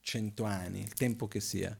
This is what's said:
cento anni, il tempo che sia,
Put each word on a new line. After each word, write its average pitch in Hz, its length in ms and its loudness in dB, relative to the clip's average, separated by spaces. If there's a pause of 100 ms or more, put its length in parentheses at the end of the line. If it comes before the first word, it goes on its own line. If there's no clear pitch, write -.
cento 107 440 0
anni, 95 380 0
il 107 100 -6
tempo 120 340 2
che 104 140 -2
sia, 95 400 0